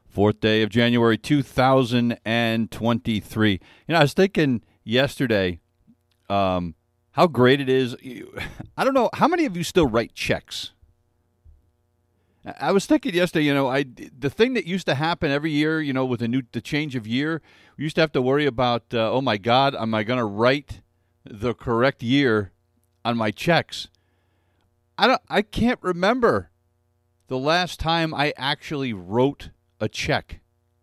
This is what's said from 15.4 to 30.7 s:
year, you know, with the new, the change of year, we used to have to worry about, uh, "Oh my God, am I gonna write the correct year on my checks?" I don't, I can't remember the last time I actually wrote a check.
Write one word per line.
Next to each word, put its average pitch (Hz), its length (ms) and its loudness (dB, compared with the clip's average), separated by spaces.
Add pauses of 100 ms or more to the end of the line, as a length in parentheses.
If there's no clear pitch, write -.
year, 156 320 0
you 139 100 -4
know, 131 140 0
with 123 140 -4
the 117 80 -2
new, 127 140 -2 (100)
the 117 100 -6
change 147 340 -6
of 107 100 -8
year, 147 360 -4 (340)
we - 80 -8
used 156 120 -6
to 180 40 2
have 160 120 2
to 139 100 0
worry 139 240 2
about, 120 380 0 (100)
uh, 110 180 0
"Oh 127 80 0
my 123 160 0
God, 123 380 2
am 113 200 -4
I 110 100 -2
gonna 120 200 -2
write 120 560 0 (440)
the 117 300 -6
correct 123 480 0
year 117 500 2 (520)
on 117 140 -2
my 110 120 0
checks?" - 580 -2 (1080)
I 196 100 2
don't, 247 220 2
I 185 140 0
can't 233 400 -2
remember 180 680 0 (760)
the 131 100 -4
last 160 420 -2
time 160 340 -2
I 143 220 -2
actually 139 560 -6
wrote 107 580 -2 (280)
a 107 100 -4
check. - 520 -6 (420)